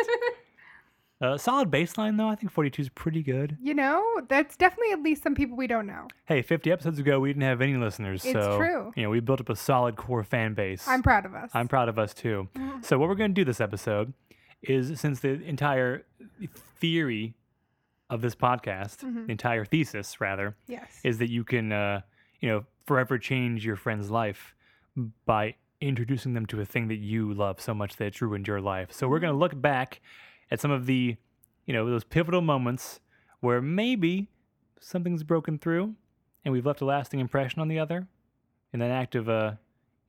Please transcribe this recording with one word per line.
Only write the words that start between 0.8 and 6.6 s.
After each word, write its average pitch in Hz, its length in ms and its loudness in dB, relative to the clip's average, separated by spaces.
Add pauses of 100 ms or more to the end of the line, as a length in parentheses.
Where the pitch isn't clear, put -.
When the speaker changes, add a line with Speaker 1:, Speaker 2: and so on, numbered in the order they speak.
Speaker 2:
Uh, 135 160 2
solid 247 320 2
baseline, 190 480 0
though. 220 100 2
I 214 60 2
think 208 180 -6
forty-two 147 300 0
is 135 80 -4
pretty 160 320 -4
good. 139 400 -2
Speaker 1:
You 277 140 -2
know, 294 280 2 (240)
that's 294 300 2
definitely 415 340 2
at 320 120 -2
least 302 180 0
some 294 140 0
people 269 200 0
we 254 120 -2
don't 226 180 -2
know. - 220 -12 (180)
Speaker 2:
Hey, 143 160 4
fifty 160 300 2